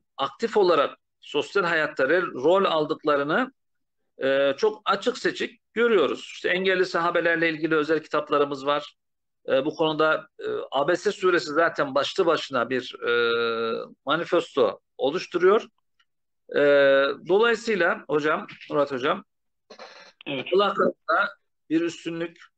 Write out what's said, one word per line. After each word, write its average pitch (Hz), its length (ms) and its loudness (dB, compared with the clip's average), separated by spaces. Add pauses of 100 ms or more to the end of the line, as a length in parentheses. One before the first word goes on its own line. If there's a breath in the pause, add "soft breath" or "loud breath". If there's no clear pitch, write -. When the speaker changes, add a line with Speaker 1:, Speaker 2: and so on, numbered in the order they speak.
(160)
Speaker 1:
aktif 135 400 -4
olarak 170 400 2 (240)
sosyal 175 440 -4
hayatta 156 400 0
re-, 170 280 0 (120)
rol 185 200 4
aldıklarını, 156 880 0 (720)
e, 135 320 2
çok 214 280 -2
açık - 340 -2
seçik - 420 -6 (140)
görüyoruz. 202 460 2 (140)
İşte - 140 -6
engelli 185 380 0
sahabelerle 170 640 0
ilgili 160 280 0
özel 151 260 0
kitaplarımız 143 640 -2
var. 147 280 -4 (540)
E, 135 160 2
bu 151 120 -4
konuda, 156 500 0 (140)
e, - 40 -12 (260)
Abese 170 420 0
suresi 170 400 0
zaten 156 420 0
başlı 143 320 0
başına 131 440 -2
bir, 127 240 -6 (140)
e, 120 40 0 (920)
manifesto 151 760 0 (180)
oluşturuyor. 180 640 0 (920)
E, 143 40 2 (680)
dolayısıyla 214 800 2
hocam, 156 380 0 (240)
Murat 147 220 0
hocam, 147 320 -4 (1000 loud breath)
Speaker 2:
Evet. 135 280 -8
Speaker 1:
Allah 196 140 2
katında 190 600 -2 (420)
bir 165 100 0
üstünlük, 170 580 -8 (200)